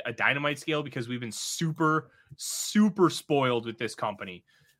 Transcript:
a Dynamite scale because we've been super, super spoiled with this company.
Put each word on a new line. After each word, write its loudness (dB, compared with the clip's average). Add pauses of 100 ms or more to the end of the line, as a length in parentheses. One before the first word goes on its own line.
a -4
Dynamite 0
scale -2
because -6
we've -4
been -8
super, 0 (240)
super 2
spoiled 0
with -8
this -4
company. -6 (360)